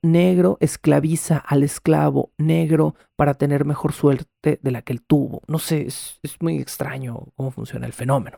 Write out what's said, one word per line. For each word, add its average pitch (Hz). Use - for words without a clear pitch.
negro 180
esclaviza 156
al 143
esclavo 147
negro 160
para 143
tener 143
mejor 143
suerte -
de 135
la 123
que -
él 120
tuvo. 139
No 156
sé, 156
es, -
es -
muy 165
extraño 131
cómo 135
funciona 120
el 117
fenómeno. 127